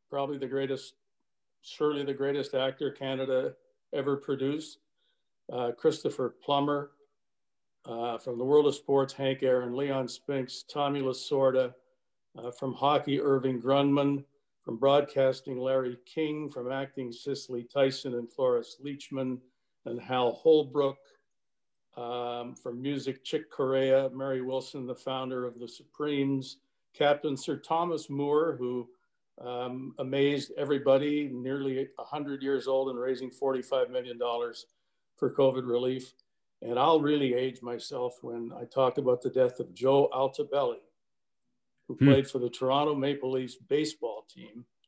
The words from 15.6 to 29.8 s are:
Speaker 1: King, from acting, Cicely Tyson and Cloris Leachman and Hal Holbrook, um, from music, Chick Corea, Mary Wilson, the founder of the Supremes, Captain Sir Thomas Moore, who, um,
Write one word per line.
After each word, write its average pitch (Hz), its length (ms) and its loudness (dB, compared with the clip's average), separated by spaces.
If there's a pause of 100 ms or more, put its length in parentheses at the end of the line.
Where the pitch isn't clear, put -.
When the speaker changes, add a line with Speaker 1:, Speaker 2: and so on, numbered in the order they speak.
Speaker 1:
King, 151 440 -4
from 127 220 -8
acting, 135 400 -6
Cicely 123 520 -6
Tyson 135 500 0
and 120 160 -6
Cloris 123 540 0
Leachman 135 540 -6 (480)
and 120 160 -6
Hal 123 300 0
Holbrook, 143 680 4 (960)
um, 120 600 -8
from 123 260 -10
music, 135 420 -4
Chick - 260 -4
Corea, 135 640 2
Mary 135 280 -4
Wilson, 131 440 -6
the 123 100 -6
founder 131 500 -6
of 117 140 -10
the 117 80 -12
Supremes, 139 920 -4 (360)
Captain 147 440 2
Sir 139 200 -4
Thomas 165 520 -2
Moore, 147 500 2
who, 123 300 -4 (500)
um, 123 600 -8